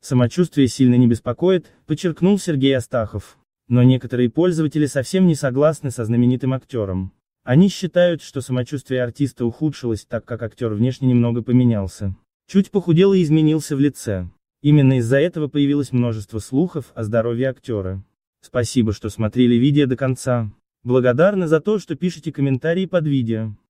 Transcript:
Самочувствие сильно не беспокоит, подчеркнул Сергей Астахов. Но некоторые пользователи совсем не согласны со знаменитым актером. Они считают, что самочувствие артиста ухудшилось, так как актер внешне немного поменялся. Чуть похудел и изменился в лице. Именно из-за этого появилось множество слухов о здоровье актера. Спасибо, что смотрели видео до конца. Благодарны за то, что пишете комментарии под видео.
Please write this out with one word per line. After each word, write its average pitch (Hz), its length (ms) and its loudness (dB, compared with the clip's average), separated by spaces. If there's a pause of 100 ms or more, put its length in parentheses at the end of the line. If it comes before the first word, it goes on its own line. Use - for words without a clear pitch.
Самочувствие 131 640 0
сильно 123 280 2
не 123 100 4
беспокоит, 143 640 -2 (140)
подчеркнул 175 520 0
Сергей 135 380 0
Астахов. 113 640 -6 (300)
Но 123 140 4
некоторые 123 460 2
пользователи 156 560 0
совсем 147 420 0
не 165 80 4
согласны 139 560 0
со 120 140 -6
знаменитым 123 480 0
актером. 95 600 -6 (300)
Они 165 260 4
считают, 175 520 0
что - 220 -10
самочувствие 127 600 -6
артиста 123 440 -4
ухудшилось, 120 580 -4
так - 220 -10
как 120 160 -10
актер 110 320 -6
внешне 127 340 -2
немного 120 340 2
поменялся. 110 720 0 (340)
Чуть 190 220 0
похудел 185 440 2
и 185 80 4
изменился 156 520 2
в 135 60 -2
лице. 101 480 -2 (320)
Именно 139 380 4
из-за 120 200 2
этого 160 300 -2
появилось 143 440 0
множество 113 460 -4
слухов 147 560 -4
о 117 80 -8
здоровье 117 460 -2
актера. 98 560 -8 (380)
Спасибо, 117 500 -2
что 107 160 -8
смотрели 120 460 0
видео 143 320 2
до 127 100 -4
конца. 123 560 -4 (320)
Благодарны 131 640 2
за 156 140 2
то, 208 180 -2
что 160 160 -8
пишете 165 360 -6
комментарии 143 540 -2
под 170 220 -2
видео. 113 500 -2 (140)